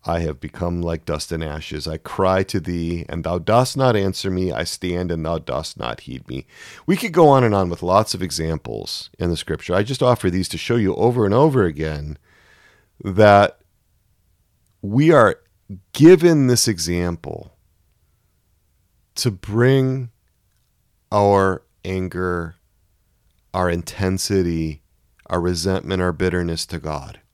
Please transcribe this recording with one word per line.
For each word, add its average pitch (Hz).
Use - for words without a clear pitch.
I 85
have 78
become 87
like 82
dust 78
and 80
ashes. 76
I 80
cry 95
to -
thee, 85
and 82
thou 87
dost 110
not 131
answer 95
me. 92
I 69
stand, 87
and 82
thou 82
dost 73
not 58
heed 65
me." 67
We 190
could 226
go 160
on 135
and 107
on 95
with 85
lots 98
of 92
examples 78
in 90
the 82
scripture. -
I 101
just 127
offer 123
these 90
to 85
show -
you 104
over 117
and 98
over 131
again 76
that 101
we 131
are 113
given 160
this 123
example 87
to -
bring 127
our 98
anger, 90
our 90
intensity, 85
our 87
resentment, 90
our 90
bitterness 87
to 82
God. 76